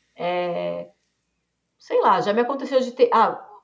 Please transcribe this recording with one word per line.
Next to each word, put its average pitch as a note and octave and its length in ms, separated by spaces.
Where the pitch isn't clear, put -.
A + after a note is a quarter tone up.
é... F3 720
sei - 220
lá, G3 200
já G3+ 120
me A3+ 80
aconteceu C4 400
de A#3+ 120
ter, - 200
ah, G3+ 320